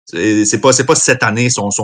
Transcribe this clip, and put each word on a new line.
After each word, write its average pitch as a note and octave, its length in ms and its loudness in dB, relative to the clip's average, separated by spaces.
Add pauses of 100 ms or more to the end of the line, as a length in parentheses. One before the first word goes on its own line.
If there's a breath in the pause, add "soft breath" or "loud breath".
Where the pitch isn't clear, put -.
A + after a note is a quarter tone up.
C'est, G#2 400 0
c'est G#2+ 140 0
pas, - 140 4
c'est C3 120 0
pas D#3 100 2
cette - 260 0
année, A#2 300 0
son, G2+ 180 -4
son G#2+ 140 -4